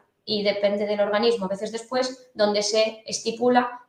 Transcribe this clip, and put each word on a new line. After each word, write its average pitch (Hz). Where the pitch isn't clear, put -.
y 202
depende 202
del 208
organismo, 208
a 185
veces 208
después, 254
donde 208
se 220
estipula, 240